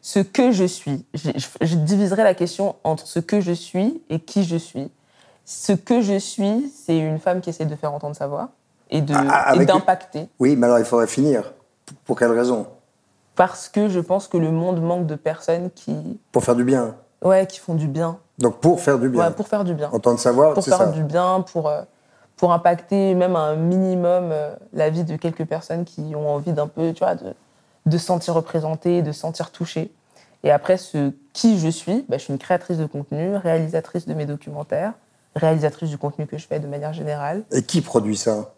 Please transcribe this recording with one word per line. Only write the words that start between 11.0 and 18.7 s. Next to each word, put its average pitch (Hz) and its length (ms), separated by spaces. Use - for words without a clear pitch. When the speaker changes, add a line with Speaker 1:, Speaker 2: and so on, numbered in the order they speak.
Speaker 2:
finir. 131 460
P-, - 80
pour 117 140
quelle 120 140
raison ? 120 340
Speaker 1:
Parce - 320
que 208 200
je 180 120
pense 190 260
que - 100
le 160 140
monde 165 320
manque 175 240
de 151 80
personnes 165 560
qui 151 480
Speaker 2:
Pour 123 100
faire 120 140
du 123 80
bien. 120 320
Speaker 1:
Ouais, 190 240
qui - 140
font 170 160
du 156 100
bien. 165 320
Speaker 2:
Donc 120 180
pour 170 240